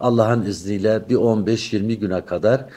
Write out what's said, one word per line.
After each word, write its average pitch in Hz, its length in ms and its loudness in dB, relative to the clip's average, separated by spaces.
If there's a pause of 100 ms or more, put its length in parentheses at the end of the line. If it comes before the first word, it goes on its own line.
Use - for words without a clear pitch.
Allah'ın 117 460 2
izniyle 101 640 -2
bir 127 60 2
on 110 320 2
beş 113 260 -2
yirmi 107 260 -2
güne 92 260 -4
kadar 110 400 0 (120)